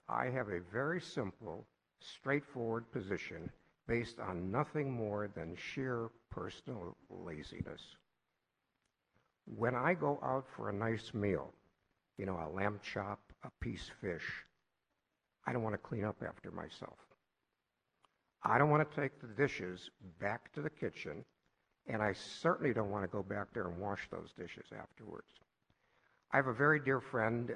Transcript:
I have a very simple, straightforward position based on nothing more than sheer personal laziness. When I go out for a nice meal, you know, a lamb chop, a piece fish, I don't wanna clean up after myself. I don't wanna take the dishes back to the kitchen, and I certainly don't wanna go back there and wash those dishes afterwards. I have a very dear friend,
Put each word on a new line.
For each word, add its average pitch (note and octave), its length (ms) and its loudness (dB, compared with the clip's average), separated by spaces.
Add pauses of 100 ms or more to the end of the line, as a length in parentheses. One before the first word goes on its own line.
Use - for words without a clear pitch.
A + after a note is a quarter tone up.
(100)
I A#2+ 160 4
have B2 240 0
a F2+ 100 0
very B2+ 400 0
simple, G#2+ 680 -4 (340)
straightforward A#2 920 -2
position F#2 580 -4 (360)
based A#2 340 0
on F#2 300 -2
nothing C#3 420 0
more G#2 340 0
than E2 300 -6
sheer A#2+ 540 -2 (180)
personal G#2+ 720 -8 (100)
laziness. F2 880 -8 (1500)
When A#2 280 2
I C3+ 200 4
go D3 280 2
out C3 240 0
for A2 220 -6
a G#2 60 0
nice A2 400 0
meal, G2 400 2 (640)
you F#2+ 80 -2
know, F#2+ 120 -2
a D#2+ 120 -4
lamb G2+ 320 2
chop, G2+ 500 -4 (100)
a C3 80 -10 (100)
piece - 280 -6 (140)
fish, F2 420 -4 (1000)
I - 80 0
don't A#2+ 80 2
wanna G#2+ 160 0
clean G#2+ 260 -4
up G#2 180 -2
after - 280 -8
myself. - 680 -12 (1300)
I A2+ 160 6
don't C#3+ 100 8
wanna D3+ 160 8
take C#3+ 340 -2
the B2 100 -12
dishes F#2+ 600 0 (280)
back G#2 340 -2
to - 80 -6
the D3+ 80 -2
kitchen, - 560 -6 (640)
and A2 160 2
I G#2 100 4
certainly - 640 2
don't G#2+ 160 2
wanna G2 180 0
go G#2 140 0
back G2 320 -2
there G2+ 120 0
and F2 140 -4
wash G2+ 300 -2
those E2 240 -8
dishes - 380 -10
afterwards. - 680 -12 (920)
I - 80 6
have C3+ 100 6
a B2 40 2
very D3 280 6
dear C3 200 4
friend, A#2+ 560 2